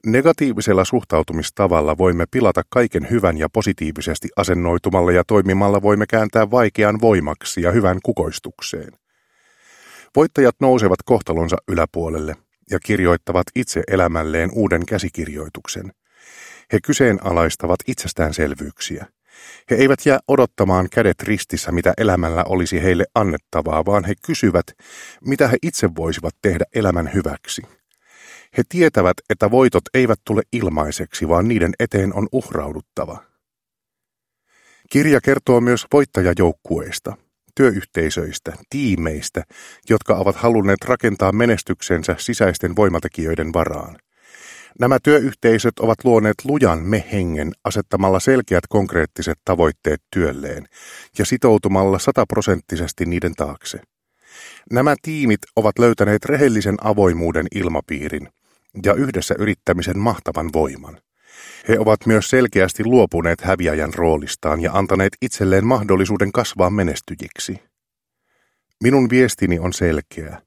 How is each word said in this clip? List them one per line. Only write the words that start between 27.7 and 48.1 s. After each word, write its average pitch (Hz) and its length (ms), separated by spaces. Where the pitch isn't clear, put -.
He 120 120
tietävät, 127 480
että 107 220
voitot 123 320
eivät 120 320
tule 110 160
ilmaiseksi, 80 720
vaan 87 200
niiden 92 320
eteen 101 340
on 101 180
uhrauduttava. - 920
Kirja 143 320
kertoo 131 400
myös 120 320
voittajajoukkueista, 90 1200
työyhteisöistä, 87 1000
tiimeistä, 87 760
jotka 107 260
ovat 92 200
halunneet 104 500
rakentaa 104 460
menestyksensä 95 880
sisäisten 92 560
voimatekijöiden 82 800
varaan. 78 440
Nämä 127 240
työyhteisöt 120 760
ovat 113 240
luoneet 110 320
lujan 131 340
me-hengen 87 720
asettamalla 95 560